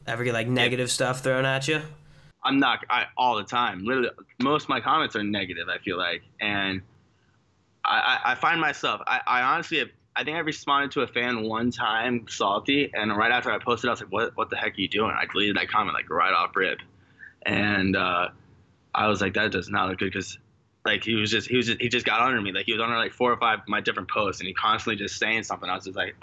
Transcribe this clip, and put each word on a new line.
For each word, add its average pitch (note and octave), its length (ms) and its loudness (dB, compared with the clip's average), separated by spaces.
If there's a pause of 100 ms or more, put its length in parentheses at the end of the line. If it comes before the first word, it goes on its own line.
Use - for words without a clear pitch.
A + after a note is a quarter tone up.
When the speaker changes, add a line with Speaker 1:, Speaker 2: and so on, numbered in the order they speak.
Speaker 1:
ever A#2+ 160 -2
get, B2 100 0
like, A2+ 140 0
Speaker 2:
Yeah. B2 60 2
Speaker 1:
negative B2 380 2
stuff C3 300 0
thrown C3 240 2
at C3+ 220 0
you? D#3 140 0 (600)
Speaker 2:
I'm C3+ 160 2
not, B2 300 2
I, A#2+ 160 2 (120)
all B2 200 4
the G2+ 60 -2
time. G#2+ 420 -2
Literally, B2+ 240 2 (320)
most C#3+ 220 2
of - 60 -8
my B2+ 120 0
comments C3+ 340 0
are G#2 80 -2
negative, F#2 460 -4
I F2+ 100 -4
feel F2+ 180 -4
like. F2 260 -4 (160)
And G2 420 -2 (1000)
I, A2+ 420 2
I, B2+ 60 2
I B2+ 40 0
find E3 240 0
myself, C#3 480 -2
I, - 180 0
I B2 160 2
honestly D#3 380 0
have, A#2 100 -2 (260)
I B2 80 -2
think D3+ 120 -4
I E3+ 40 -4
responded C#3+ 520 0
to C#3+ 100 0
a A#2 60 0
fan A#2+ 360 -2
one A2 280 0
time, A#2 560 0
salty, A2 680 2
and G#2+ 220 -2
right A2 160 4
after A#2+ 200 2
I G#2 80 0
posted, A#2+ 280 0
I A#2+ 40 2
was A2 100 -4
like, F#2+ 100 -16
"What, A2 240 -2
what A2 140 -2
the A2 60 -6
heck G#2+ 200 -4
are F#2+ 60 -2
you F2+ 60 0
doing?" G#2 240 0
I C2 200 0
deleted G2+ 260 2
that F2+ 120 0
comment, G2+ 240 0
like, A1+ 160 -4
right E2+ 240 2
off F2 220 2
rip. F#2 240 0 (680)
And, G2+ 500 2
uh, F2+ 340 2 (680)
I G#2+ 140 4
was G2 120 2
like, F#2+ 140 0
"That G#2+ 160 2
does F#2+ 180 -4
not F#2+ 200 0
look F#2 100 -4
good," F#2+ 120 -2
'cause, - 280 -6 (460)
like, G#2 180 0
he A2 100 0
was G#2+ 160 2
just, A2+ 180 0
he A#2+ 80 0
was A#2+ 120 2
just, A2+ 120 0
he B2 80 0
just A#2 160 0
got A2 180 2
under B2+ 200 2
me. G2+ 100 -4
Like, F#2+ 140 -4
he A2+ 80 -2
was G#2+ 80 0
under, A#2 160 0
like, G#2+ 160 -2
four B2 180 2
or A#2 60 2
five A2 220 2
of - 80 -20
my G#2 120 0
different G#2 300 -4
posts, G#2 320 -2
and F2+ 60 -8
he F#2+ 80 -8
constantly A2 400 0
just G2+ 240 -6
saying A2 240 0
something. F#2 260 -6
I F2+ 60 -2
was F#2 100 -8
just F#2+ 120 -10
like, F#2 240 -4